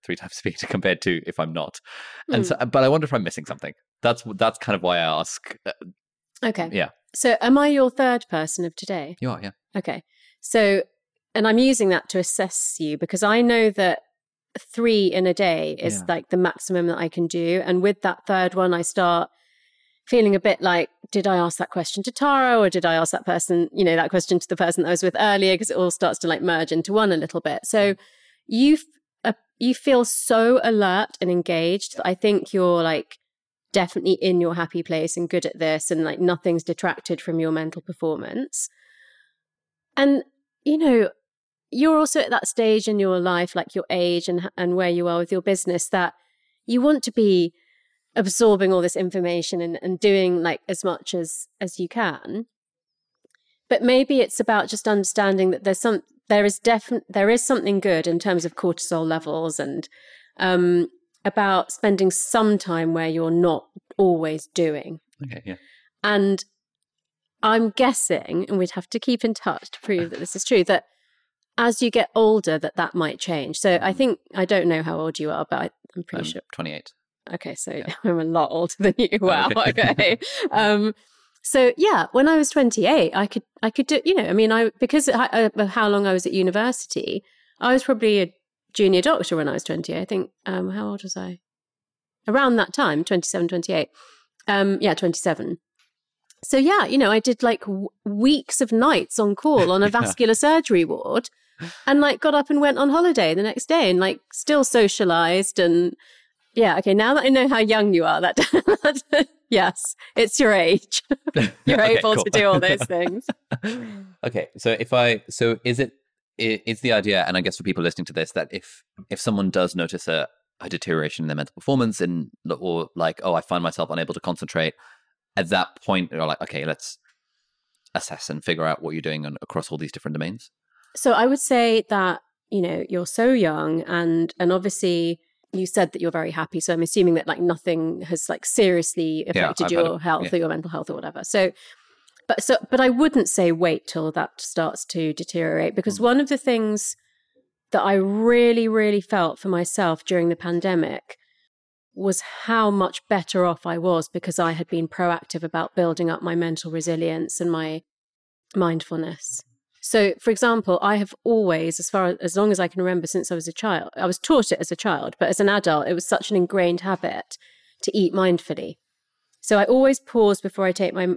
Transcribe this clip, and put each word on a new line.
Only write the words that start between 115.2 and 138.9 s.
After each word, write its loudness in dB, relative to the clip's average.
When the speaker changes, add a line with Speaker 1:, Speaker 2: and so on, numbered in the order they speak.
Speaker 1:
so 0
is -2
it, -2
i-, 0
it's -4
the 0
idea, 2
and -2
I 0
guess -2
for -12
people -2
listening -2
to -16
this, -4
that -4
if, -14
if -8
someone 0
does 0
notice -6
a, -2
a -14
deterioration -4
in -6
their -6
mental -8
performance -2
and, -4
or, -4
like, -2
"Oh, -2
I 0
find -4
myself -4
unable -6
to -14
concentrate," -6
at -2
that 0
point, -2
you're -4
like, -4
"Okay, -8
let's -8
assess -10
and -10
figure -4
out -2
what -8
you're -8
doing -6
on, -12
across -10
all -6
these -10
different -10
domains"? -10
Speaker 2:
So 0
I 2
would 0
say 2
that, 0
you -2
know, -4
you're -4
so 2
young 0
and, -2
and 2
obviously -2
you -4
said 0
that -10
you're -2
very -4
happy. -6
So -2
I'm 0
assuming 4
that, -2
like, -4
nothing -2
has, -6
like, -6
seriously 0